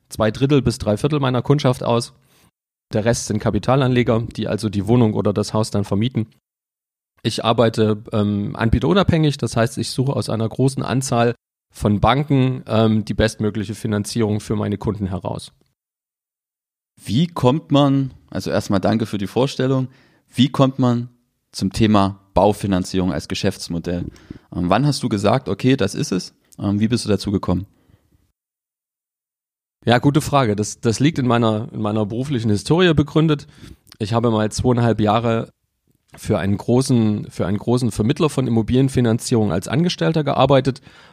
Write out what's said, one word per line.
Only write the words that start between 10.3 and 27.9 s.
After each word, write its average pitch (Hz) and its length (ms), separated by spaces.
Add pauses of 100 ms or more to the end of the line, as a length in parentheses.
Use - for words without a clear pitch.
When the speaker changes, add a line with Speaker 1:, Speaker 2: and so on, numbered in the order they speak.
Speaker 1:
großen 131 340
Anzahl 120 520 (380)
von 104 260
Banken, 131 680
ähm, 110 360
die 107 100
bestmögliche 107 600
Finanzierung 104 640
für 107 160
meine 104 220
Kunden 98 300
heraus. - 440 (1500)
Speaker 2:
Wie 143 240
kommt 131 420
man, 139 440 (160)
also 90 200
erstmal 98 300
danke 110 260
für 104 120
die 98 100
Vorstellung, 131 600 (440)
wie 123 140
kommt 135 320
man 120 300 (420)
zum - 220
Thema 104 480 (120)
Baufinanzierung 95 800
als 76 160
Geschäftsmodell? 87 760 (500)
Ähm, 87 140
wann 113 160
hast 143 180
du 135 60
gesagt, 104 400
„Okay, 127 260
das - 200
ist - 180
es“? 185 200 (240)
Ähm, 104 220
wie 110 80
bist 117 160
du 104 60
dazu 101 200
gekommen? 92 360 (2250)